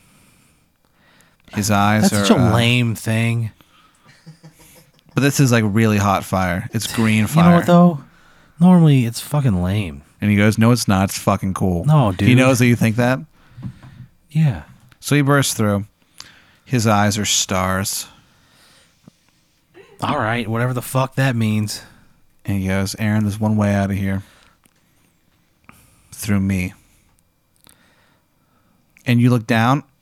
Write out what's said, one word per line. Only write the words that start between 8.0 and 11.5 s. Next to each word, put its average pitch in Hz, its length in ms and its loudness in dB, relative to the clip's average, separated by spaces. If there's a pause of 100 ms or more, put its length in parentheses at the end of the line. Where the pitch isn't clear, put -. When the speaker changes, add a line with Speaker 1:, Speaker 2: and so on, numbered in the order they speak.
Speaker 2:
Normally, 160 460 6
it's 113 140 -8
fucking 131 420 -2
lame. 90 420 -4 (180)
Speaker 1:
And 104 100 0
he 101 60 2
goes, 104 200 2
"No, 113 140 4
it's 120 160 -2
not. 95 220 2
It's - 80 -10
fucking 95 380 -4